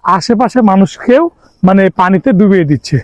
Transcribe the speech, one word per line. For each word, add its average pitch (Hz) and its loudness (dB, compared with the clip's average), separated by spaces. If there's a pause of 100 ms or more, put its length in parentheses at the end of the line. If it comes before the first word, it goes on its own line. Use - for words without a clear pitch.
(160)
আশেপাশে 226 -2 (120)
মানুষকেও 196 0 (380)
মানে 190 2 (180)
পানিতে 185 0 (100)
ডুবিয়ে 185 2
দিচ্ছে। 143 -4